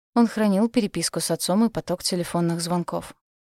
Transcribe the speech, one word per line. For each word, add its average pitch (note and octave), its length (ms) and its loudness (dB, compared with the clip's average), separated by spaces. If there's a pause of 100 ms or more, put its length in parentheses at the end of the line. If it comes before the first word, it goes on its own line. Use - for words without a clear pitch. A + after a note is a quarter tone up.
(160)
Он A#3 120 6
хранил G#3 400 2
переписку G3 520 -2
с - 100 -4
отцом F3+ 360 2
и A3+ 40 2
поток F3+ 320 -6
телефонных E3+ 580 -2
звонков. E3+ 540 -4 (440)